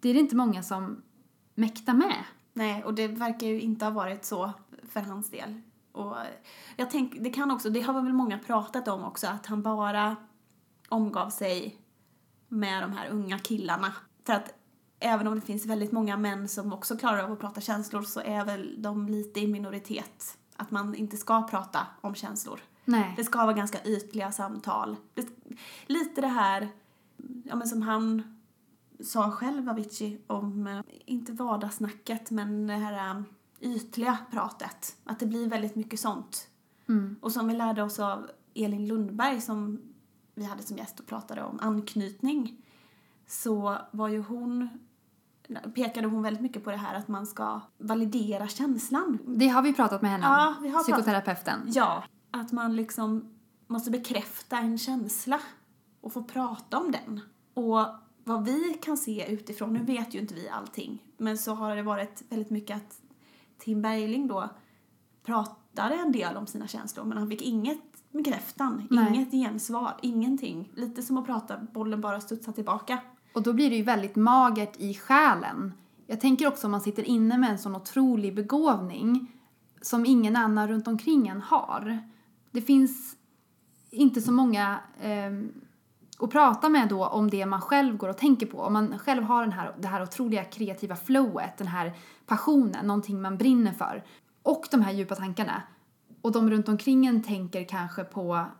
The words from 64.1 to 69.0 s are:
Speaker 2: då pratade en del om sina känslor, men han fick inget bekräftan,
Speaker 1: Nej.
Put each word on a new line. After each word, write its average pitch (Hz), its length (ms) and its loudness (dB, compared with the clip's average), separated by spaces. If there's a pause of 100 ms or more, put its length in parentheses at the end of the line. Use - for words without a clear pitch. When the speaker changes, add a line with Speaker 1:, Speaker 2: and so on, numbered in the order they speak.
Speaker 2:
då 190 200 -4 (760)
pratade 220 720 -2
en 330 180 2
del 185 240 0
om 208 100 -8
sina 214 200 -10
känslor, 214 380 -10
men 220 140 -4
han 208 100 -2
fick 214 140 -6
inget 247 360 0 (320)
bekräftan, 262 800 -2
Speaker 1:
Nej. 220 240 6